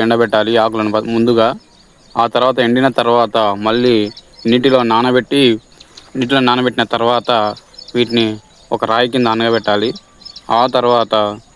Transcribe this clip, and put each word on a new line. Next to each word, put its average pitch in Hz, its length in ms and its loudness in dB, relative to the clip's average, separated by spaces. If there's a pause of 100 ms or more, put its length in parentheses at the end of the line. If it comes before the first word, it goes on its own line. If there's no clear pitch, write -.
ఎండబెట్టాలి 113 500 0 (100)
ఆకులను 110 300 -2
బ-, 110 100 -2 (120)
ముందుగా. 117 320 2 (720)
ఆ 117 40 0 (100)
తర్వాత 123 200 2 (120)
ఎండిన 127 180 2 (140)
తర్వాత 117 360 0 (300)
మళ్ళీ 120 280 2 (580)
నీటిలో 127 280 2 (140)
నానబెట్టి, 127 480 0 (720)
నీటిలో 131 320 0
నానబెట్టిన 123 360 0 (100)
తర్వాత 117 360 0 (640)
వీటిని 117 300 0 (480)
ఒక 110 160 -4
రాయి 120 220 0
కింద 123 200 0
అనగబెట్టాలి. 113 560 0 (720)
ఆ - 20 2 (140)
తర్వాత 120 380 0 (420)